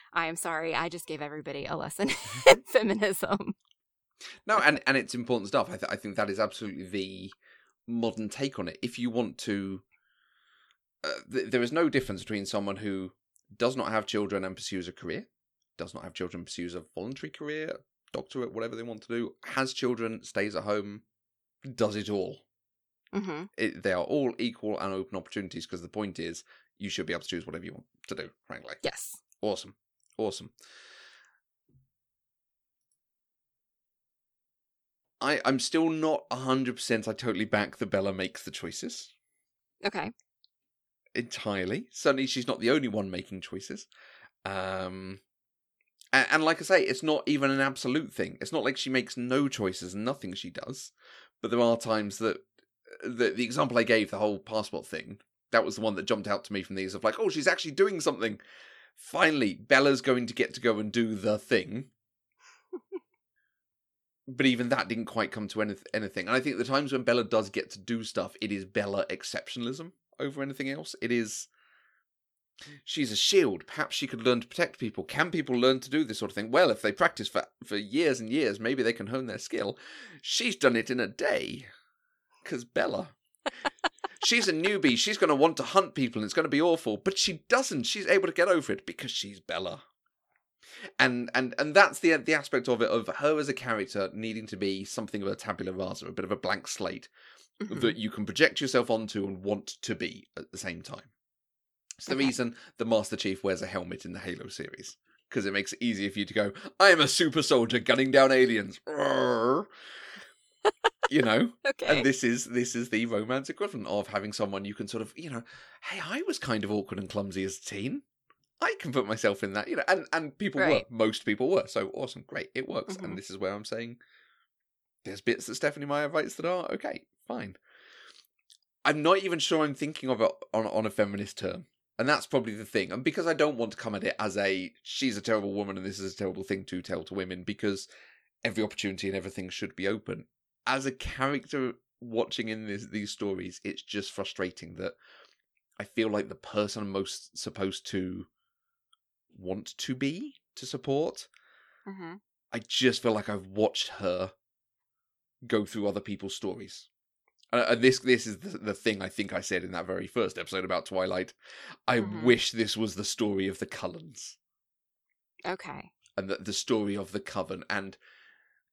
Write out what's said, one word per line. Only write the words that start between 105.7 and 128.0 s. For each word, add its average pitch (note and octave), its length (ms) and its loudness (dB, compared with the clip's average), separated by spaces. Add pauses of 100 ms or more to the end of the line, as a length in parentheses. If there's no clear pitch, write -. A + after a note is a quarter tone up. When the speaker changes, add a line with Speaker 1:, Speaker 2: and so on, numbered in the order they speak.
Speaker 2:
it - 100 -6
easier G2+ 260 0
for F#2+ 100 -4
you G2 60 0
to - 80 -6
go, G2+ 200 2 (260)
"I F#3+ 120 10
am D#3+ 100 8
a C#3+ 80 6
super D#3 340 4
soldier A#2+ 360 6
gunning C3 320 4
down C3+ 200 10
aliens." A#2+ 540 6
<laughs> C3+ 800 4 (1400)
You - 140 6
know? A#2 300 4 (140)
Speaker 1:
Okay. - 200 -2
Speaker 2:
And C#3 180 6
this C3 180 4
is, A#2+ 220 2
this A#2+ 300 -2
is A#2 160 -4
the A2+ 160 2
romance A2+ 420 -2
equivalent E3+ 380 -6
of G2+ 200 0
having G#2 240 -4
someone G2+ 320 -2
you G2+ 120 -6
can G#2 120 -6
sort A2+ 140 -4
of, G#2+ 140 -10
you D#3+ 160 -12
know, A#2 100 -6 (400)
"Hey, G3 240 -8
I B3 220 -4
was E4+ 100 0
kind A2 260 0
of G2+ 80 -2
awkward G2 280 0
and F#2 100 -6
clumsy G2 340 -2
as F#2+ 140 -4
a - 40 -20
teen. C3 420 -6 (580)
I G#4 180 0
can D3 120 -6
put B2 160 2
myself G#2+ 360 2
in G2 100 -2
that," G#2 140 -2
you D#4+ 100 -4
know, - 100 0
and, E3 260 4
and D#3 240 -2
people F#3+ 240 0
were. F3 60 4
Speaker 1:
Right. C3+ 240 2
Speaker 2:
Most A2 340 2
people B2 240 2
were. F#3 180 4
So G2+ 280 -2
awesome, - 320 -8
great, - 260 -8
it C3 160 -4
works. - 260 -4
Speaker 1:
Mm-hmm. - 100 -10
Speaker 2:
And F#2+ 120 -6
this G2 140 -12
is G2 80 -10
where G2 140 -2
I'm G#2+ 120 -10
saying A#2 320 -8 (1080)
there's - 180 -10
bits - 260 0
that A#2 80 -6
Stephenie C#3+ 320 -2
Meyer C#3+ 220 0
writes D#3+ 260 -2
that D#3 100 -4
are F3+ 280 -2
okay, - 320 -6 (220)
fine. A3+ 280 -8 (1300)